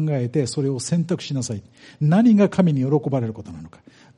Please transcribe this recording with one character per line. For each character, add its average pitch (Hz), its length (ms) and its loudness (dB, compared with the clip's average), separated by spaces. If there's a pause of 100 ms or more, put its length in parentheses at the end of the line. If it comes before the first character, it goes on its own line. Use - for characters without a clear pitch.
(100)
え 127 180 -2
て、 135 180 -2
そ 147 160 -6
れ 135 60 0
を 131 120 -4
選 170 240 -2
択 170 180 -4
し 147 120 -8
な 131 80 -4
さ 113 120 -6
い。 101 80 -10 (380)
何 208 340 4
が 202 140 6
神 180 240 2
に 135 80 0
喜 143 300 0
ば 131 100 0
れ 113 60 -2
る 110 80 -6
こ 98 80 -14
と 90 100 -16
な 78 80 -14
の 80 80 -16
か。 - 120 -20 (380)